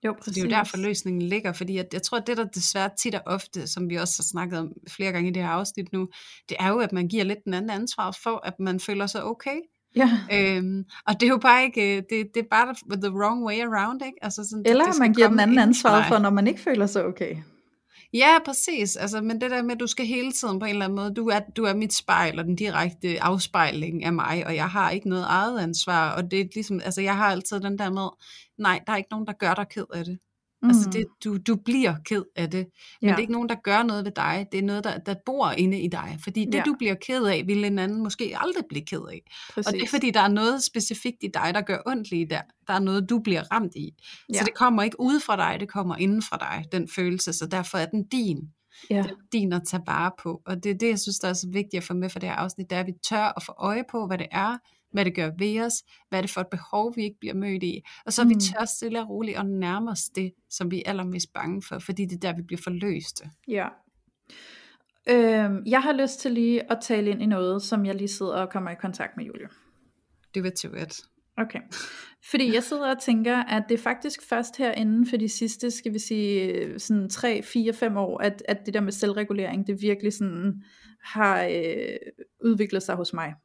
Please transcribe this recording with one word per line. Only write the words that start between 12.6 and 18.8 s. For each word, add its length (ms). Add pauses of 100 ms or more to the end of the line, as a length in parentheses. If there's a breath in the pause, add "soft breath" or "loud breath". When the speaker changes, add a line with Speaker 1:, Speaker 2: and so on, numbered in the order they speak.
Speaker 2:
the 100
wrong 340
way 160
around, 440
ikke? 160
Altså 220
sådan, 200
det, 80
Speaker 1:
Eller 140
Speaker 2:
det 140
Speaker 1:
man 80
Speaker 2:
skal 80
Speaker 1:
giver 120
Speaker 2:
komme 140
Speaker 1:
den 80
anden 40
Speaker 2:
ind 100
fra 40
Speaker 1:
ansvaret 360
Speaker 2:
dig. 60
Speaker 1:
for, 100
når 100
man 180
ikke 120
føler 280
sig 180
okay. 300 (760 soft breath)
Speaker 2:
Ja, 320
præcis. 500